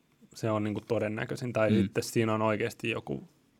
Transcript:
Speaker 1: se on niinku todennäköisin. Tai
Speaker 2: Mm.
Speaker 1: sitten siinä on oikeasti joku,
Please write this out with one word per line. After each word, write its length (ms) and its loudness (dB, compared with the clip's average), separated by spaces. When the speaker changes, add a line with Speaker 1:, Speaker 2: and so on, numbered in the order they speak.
Speaker 1:
se 160 -2
on 140 0
niinku 160 -2
todennäköisin. 720 -4
Tai 180 4
Speaker 2:
Mm. 120 6
Speaker 1:
sitten 220 -2
siinä 300 0
on 80 0
oikeasti 480 -2
joku, 380 -6